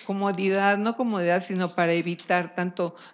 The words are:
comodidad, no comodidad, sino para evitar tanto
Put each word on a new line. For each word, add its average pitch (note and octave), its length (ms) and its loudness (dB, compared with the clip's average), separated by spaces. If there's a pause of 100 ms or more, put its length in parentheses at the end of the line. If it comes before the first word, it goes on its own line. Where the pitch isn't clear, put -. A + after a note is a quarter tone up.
comodidad, G3 720 2
no A3+ 180 -2
comodidad, F#3+ 460 2
sino F#3 320 -2
para E3+ 180 2
evitar E3+ 640 0
tanto F3+ 400 -4 (200)